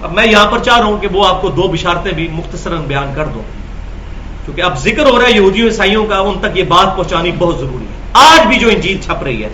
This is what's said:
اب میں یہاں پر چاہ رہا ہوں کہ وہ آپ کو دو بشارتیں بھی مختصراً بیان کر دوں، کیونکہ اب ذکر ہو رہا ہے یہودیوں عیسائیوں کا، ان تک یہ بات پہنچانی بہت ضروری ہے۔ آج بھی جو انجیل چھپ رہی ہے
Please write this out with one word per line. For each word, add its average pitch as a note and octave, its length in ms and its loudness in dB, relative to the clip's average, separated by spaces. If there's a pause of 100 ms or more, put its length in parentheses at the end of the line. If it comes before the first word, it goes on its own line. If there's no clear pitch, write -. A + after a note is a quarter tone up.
اب D#3+ 100 -8
میں A3 140 2
یہاں G#3 180 6
پر A3+ 140 -2
چاہ A#3+ 180 2
رہا A3 80 4
ہوں G#3 120 0
کہ G3+ 140 -4
وہ F#3+ 160 2
آپ F3+ 140 2
کو F#3+ 80 -2
دو D#3 120 -2
بشارتیں F3 500 -2
بھی E3 200 -4
مختصراً E3 500 -8
بیان C#3 340 -4
کر D#3 100 -4
دوں، A2+ 160 -8 (1040)
کیونکہ C#3+ 160 -8
اب F3 160 -2
ذکر G#3 280 0
ہو A#3+ 140 6
رہا B3 80 4
ہے A#3+ 40 4
یہودیوں G#3 360 4
عیسائیوں G#3 380 2
کا، G3+ 140 -2
ان G3 220 -2
تک G#3+ 160 -2
یہ F#3 60 2
بات F3+ 320 2
پہنچانی F3 420 -2
بہت E3 220 0
ضروری - 260 -8
ہے۔ - 160 -12 (120)
آج D#4+ 340 8
بھی C4 120 2
جو A#3 100 2
انجیل F#3+ 320 0
چھپ - 220 -6
رہی A#2 200 -6
ہے G#2 100 -8